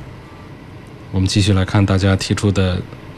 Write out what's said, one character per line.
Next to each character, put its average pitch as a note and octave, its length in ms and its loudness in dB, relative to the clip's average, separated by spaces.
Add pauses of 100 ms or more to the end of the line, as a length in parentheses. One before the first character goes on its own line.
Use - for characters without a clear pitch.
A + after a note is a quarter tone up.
(1120)
我 G2 80 0
们 F#2+ 80 4
继 G2+ 120 2
续 G2 140 4
来 F#2 100 4
看 G2 220 4
大 G2 100 4
家 F#2+ 200 4
提 - 180 0
出 G#2 180 2
的 F#2 300 2 (360)